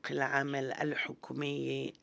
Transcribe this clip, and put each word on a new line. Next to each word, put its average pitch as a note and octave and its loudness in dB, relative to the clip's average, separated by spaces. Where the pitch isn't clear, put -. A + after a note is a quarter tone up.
العامل C#3 2
الحكومي C#3 -2